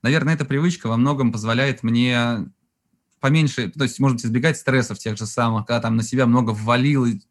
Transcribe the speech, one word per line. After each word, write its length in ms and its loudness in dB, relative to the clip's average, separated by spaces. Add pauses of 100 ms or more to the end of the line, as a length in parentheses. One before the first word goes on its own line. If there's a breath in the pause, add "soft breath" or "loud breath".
Наверное, 320 2
эта 120 -2
привычка 420 -2
во 100 0
многом 340 2
позволяет 520 0
мне 600 0 (760)
поменьше, 500 2
то 140 -2
есть, 160 -4
может 180 2
быть, 80 -6
избегать 320 0
стрессов 400 -2
тех 200 -6
же 80 -6
самых, 400 -2
когда 160 -2
там 140 0
на 80 0
себя 220 0
много 260 2
ввалил 540 0
и 140 -2 (100)